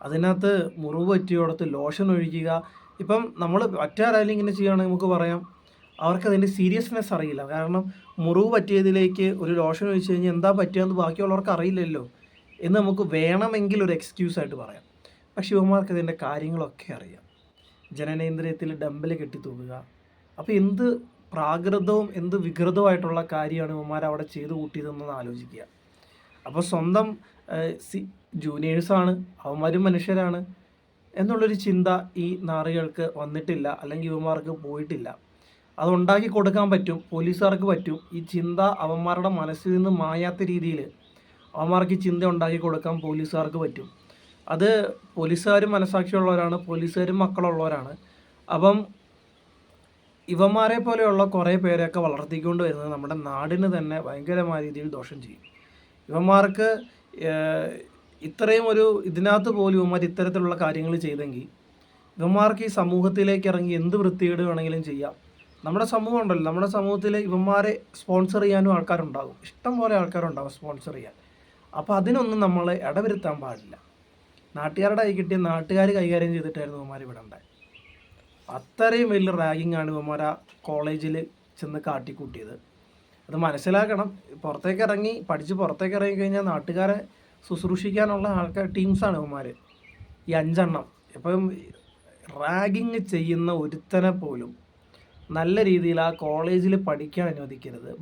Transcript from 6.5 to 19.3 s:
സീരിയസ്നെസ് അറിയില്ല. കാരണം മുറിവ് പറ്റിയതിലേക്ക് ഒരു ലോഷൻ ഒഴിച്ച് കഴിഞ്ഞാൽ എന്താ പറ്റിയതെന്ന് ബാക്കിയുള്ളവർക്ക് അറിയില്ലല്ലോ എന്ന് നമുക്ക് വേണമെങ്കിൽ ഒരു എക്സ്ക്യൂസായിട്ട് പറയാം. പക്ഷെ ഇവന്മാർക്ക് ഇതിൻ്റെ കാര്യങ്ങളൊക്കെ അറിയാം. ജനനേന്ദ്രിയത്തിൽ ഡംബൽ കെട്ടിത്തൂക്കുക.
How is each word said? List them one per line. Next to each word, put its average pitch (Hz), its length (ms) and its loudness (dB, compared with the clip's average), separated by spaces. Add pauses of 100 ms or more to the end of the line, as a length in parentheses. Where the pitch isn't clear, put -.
സീരിയസ്നെസ് 214 600 0
അറിയില്ല. 147 260 -6 (100)
കാരണം 170 300 -2 (420)
മുറിവ് 185 300 4
പറ്റിയതിലേക്ക് 190 720 4 (160)
ഒരു 170 180 0
ലോഷൻ 160 300 0
ഒഴിച്ച് 190 220 0
കഴിഞ്ഞാൽ 180 220 2
എന്താ 185 160 4 (100)
പറ്റിയതെന്ന് 185 400 0
ബാക്കിയുള്ളവർക്ക് 190 560 0
അറിയില്ലല്ലോ 165 480 -2 (600)
എന്ന് 185 140 4
നമുക്ക് 196 260 2 (120)
വേണമെങ്കിൽ 202 680 0
ഒരു 175 120 2
എക്സ്ക്യൂസായിട്ട് 156 640 -6
പറയാം. 104 200 -18 (520)
പക്ഷെ 196 220 -4
ഇവന്മാർക്ക് 190 400 4
ഇതിൻ്റെ 165 280 -2
കാര്യങ്ങളൊക്കെ 151 640 -6 (100)
അറിയാം. 92 220 -20 (760)
ജനനേന്ദ്രിയത്തിൽ 160 720 -4 (140)
ഡംബൽ 151 360 -6
കെട്ടിത്തൂക്കുക. 127 540 -12 (680)